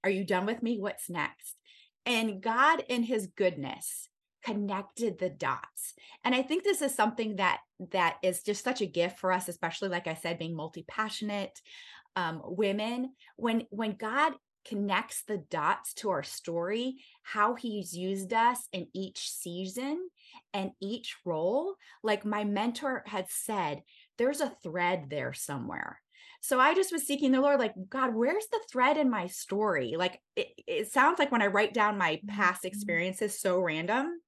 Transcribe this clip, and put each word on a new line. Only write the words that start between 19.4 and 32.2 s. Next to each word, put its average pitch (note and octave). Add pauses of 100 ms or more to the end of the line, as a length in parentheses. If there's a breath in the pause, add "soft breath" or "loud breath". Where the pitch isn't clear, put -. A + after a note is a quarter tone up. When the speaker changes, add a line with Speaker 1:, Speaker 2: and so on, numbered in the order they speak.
Speaker 1:
and G3 (100)
each A3+
role. G3+ (260 loud breath)
Like G#3
my G#3
mentor A#3
had -
said, E3 (340 soft breath)
"There's C#4
a C#4
thread F3
there C3+
somewhere." - (400 loud breath)
So B3+
I D4+
just F#4
was D#4+
seeking C#4+
the C4
Lord, C#4+
like, A3+ (160)
"God, B3+
where's D#4
the A4 (100)
thread C4
in C#4
my F#3+
story?" F3+
Like, F3+ (160)
it, - (180)
it G#3
sounds D4
like C#4
when A3+
I G3+
write G3
down G#3
my E3